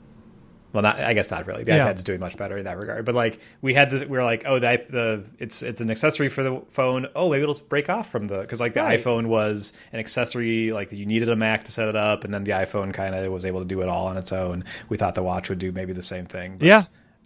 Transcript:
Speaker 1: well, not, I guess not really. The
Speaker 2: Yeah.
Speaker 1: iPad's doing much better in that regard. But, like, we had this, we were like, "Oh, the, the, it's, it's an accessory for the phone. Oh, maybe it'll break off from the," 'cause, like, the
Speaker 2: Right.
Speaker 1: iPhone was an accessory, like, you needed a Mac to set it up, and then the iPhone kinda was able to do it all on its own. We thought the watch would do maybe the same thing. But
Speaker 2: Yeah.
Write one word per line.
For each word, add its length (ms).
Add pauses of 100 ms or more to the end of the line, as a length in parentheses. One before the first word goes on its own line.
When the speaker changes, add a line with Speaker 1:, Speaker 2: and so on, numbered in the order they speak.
(720)
Speaker 1:
well, 120
not, 160
I 140
guess 180
not 160
really. 180
The 100
Speaker 2:
Yeah. 160
Speaker 1:
iPad's 120
doing 160
much 180
better 200
in 80
that 120
regard. 260
But, 120
like, 240 (220)
we 120
had 160
this, 140
we 140
were 60
like, 220
"Oh, 140
the, 280
the, 380 (140)
it's, 240
it's 180
an 80
accessory 400
for 140
the 260
phone. 460
Oh, 160
maybe 120
it'll 240
break 220
off 200
from 160
the," 200
'cause, 160
like, 140
the 80
Speaker 2:
Right. 200
Speaker 1:
iPhone 240
was 460 (180)
an 80
accessory, 720
like, 200
you 160
needed 200
a 80
Mac 300
to 60
set 180
it 60
up, 280
and 100
then 120
the 60
iPhone 420
kinda 380
was 140
able 160
to 40
do 160
it 80
all 180
on 80
its 160
own. 320 (260)
We 80
thought 180
the 80
watch 260
would 100
do 120
maybe 220
the 100
same 220
thing. 340
But 80
Speaker 2:
Yeah. 160 (420)